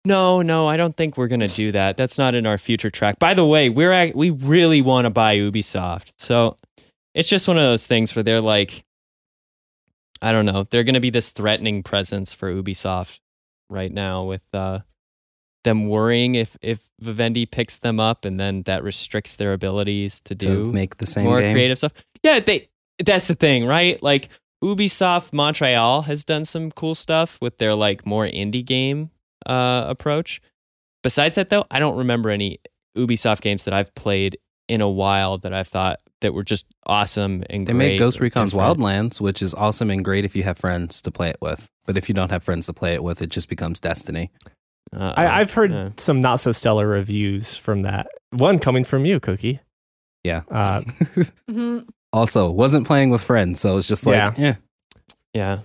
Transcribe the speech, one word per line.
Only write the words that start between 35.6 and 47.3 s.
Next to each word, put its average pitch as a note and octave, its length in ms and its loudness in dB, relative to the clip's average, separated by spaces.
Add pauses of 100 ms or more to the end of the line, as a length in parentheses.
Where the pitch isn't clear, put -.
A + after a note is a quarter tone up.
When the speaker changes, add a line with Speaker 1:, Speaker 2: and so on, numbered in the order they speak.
Speaker 1:
thought F#2+ 320 -2 (220)
that A2+ 120 -2
were G2+ 80 -4
just G#2 240 -4 (200)
awesome G2+ 640 -2
and G2 180 -4
Speaker 2:
They - 40 -2
made C3 180 2
Speaker 1:
great G2 100 0
Speaker 2:
Ghost A#2+ 200 2
Speaker 1:
or A#2+ 40 2
Speaker 2:
Recon's A2+ 280 0
Speaker 1:
different. G#2+ 280 2
Speaker 2:
Wildlands, G#2 400 0
which G2 220 -2
is F#2 120 -2
awesome G#2+ 360 0
and F#2+ 140 -2
great G2 200 0
if G2 100 -6
you G2 80 -2
have F#2 160 -4
friends F2 440 -4
to - 100 -6
play F2 180 -4
it - 100 -10
with. - 280 -8 (180)
But F#2+ 100 -2
if - 120 -2
you G2+ 80 -2
don't F#2 160 -2
have F2 100 -4
friends E2+ 240 -2
to - 60 -8
play E2+ 220 -4
it D2 100 -6
with, F2 180 -6
it E2+ 80 -6
just - 180 -4
becomes E2 300 -6
Destiny. E2 540 -6 (600)
Speaker 1:
Uh-oh. F#2 220 -6
Speaker 3:
I, F3 240 2
I've G3+ 140 0
heard G#3 180 2
Speaker 1:
Yeah. G2 240 -6
Speaker 3:
some C#3 240 2
not B2+ 180 2
so A#2+ 140 0
stellar G#2+ 340 2
reviews G2+ 720 -2